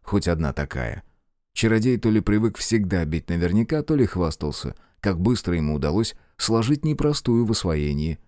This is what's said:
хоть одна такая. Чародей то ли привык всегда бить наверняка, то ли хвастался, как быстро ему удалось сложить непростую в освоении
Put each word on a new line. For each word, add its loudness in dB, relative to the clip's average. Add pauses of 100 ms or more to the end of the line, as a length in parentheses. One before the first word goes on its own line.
хоть 0
одна 0
такая. -6 (500)
Чародей 2
то 0
ли 4
привык 0
всегда 0
бить -4
наверняка, 0
то 0
ли 4
хвастался, -4 (260)
как 0
быстро 0
ему 0
удалось -2 (200)
сложить 0
непростую 0
в 2
освоении -2